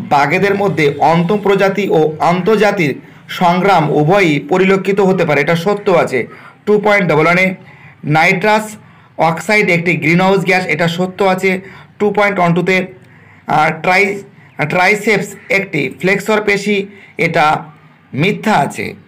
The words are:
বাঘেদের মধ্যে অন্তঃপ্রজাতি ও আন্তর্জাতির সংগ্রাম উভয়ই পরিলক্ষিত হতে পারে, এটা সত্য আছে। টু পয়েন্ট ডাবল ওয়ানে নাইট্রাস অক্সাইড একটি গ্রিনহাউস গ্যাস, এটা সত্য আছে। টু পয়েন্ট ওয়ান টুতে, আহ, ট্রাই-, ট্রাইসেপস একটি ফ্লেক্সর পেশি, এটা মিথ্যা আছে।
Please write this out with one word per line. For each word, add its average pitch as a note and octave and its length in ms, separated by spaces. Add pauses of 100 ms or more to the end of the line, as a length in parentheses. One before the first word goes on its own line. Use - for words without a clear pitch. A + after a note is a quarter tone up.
বাঘেদের E3 540
মধ্যে D#3+ 440
অন্তঃপ্রজাতি F#3+ 880
ও D#3 320
আন্তর্জাতির F#3 800 (280)
সংগ্রাম F3+ 640
উভয়ই D3+ 500
পরিলক্ষিত F#3+ 600
হতে F#3 240
পারে, C#3+ 160
এটা E3 160
সত্য G3+ 360
আছে। - 340 (400)
টু G#3 140
পয়েন্ট G3+ 280
ডাবল D#3 160
ওয়ানে F#3 300 (500)
নাইট্রাস F#3+ 720 (420)
অক্সাইড F3+ 520
একটি E3+ 260
গ্রিনহাউস F3 480
গ্যাস, F#3 220
এটা E3+ 220
সত্য F#3 360
আছে। F#3 360 (380)
টু G#3 140
পয়েন্ট G3+ 260
ওয়ান E3+ 160
টুতে, F3+ 320 (600)
আহ, D3+ 360
ট্রাই-, G3 360 (500)
ট্রাইসেপস G3+ 640 (160)
একটি D3+ 500
ফ্লেক্সর G3+ 440
পেশি, G3+ 420 (320)
এটা D#3 460 (500)
মিথ্যা F#3+ 400
আছে। G#2+ 400 (140)